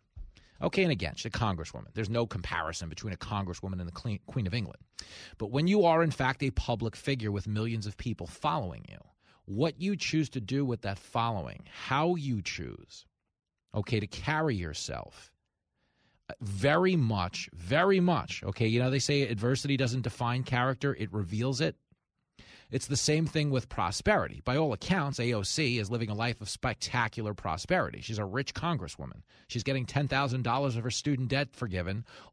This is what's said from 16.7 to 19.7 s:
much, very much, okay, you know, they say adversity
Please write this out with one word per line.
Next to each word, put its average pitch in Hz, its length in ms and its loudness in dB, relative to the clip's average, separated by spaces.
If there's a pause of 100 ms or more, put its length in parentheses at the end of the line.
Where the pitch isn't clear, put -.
much, 110 580 0
very 156 460 4
much, 175 460 2
okay, 110 220 0
you 113 140 4
know, 127 100 2
they 135 100 2
say 143 220 2
adversity 123 540 0